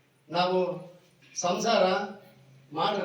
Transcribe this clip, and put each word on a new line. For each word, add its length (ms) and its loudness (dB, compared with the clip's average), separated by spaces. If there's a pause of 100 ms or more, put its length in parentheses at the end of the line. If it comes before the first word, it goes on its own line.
(280)
ನಾವು 300 0 (760)
ಸಂಸಾರ 500 2 (920)
ಮಾಡ್ರಿ, 260 0